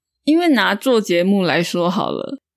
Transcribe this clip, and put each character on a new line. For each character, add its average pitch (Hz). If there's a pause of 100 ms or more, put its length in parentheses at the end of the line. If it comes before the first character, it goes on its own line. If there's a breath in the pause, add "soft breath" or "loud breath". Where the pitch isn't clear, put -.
(240)
因 311
为 349
拿 202
做 233
节 175
目 196
来 156
说 175
好 185
了， - (180)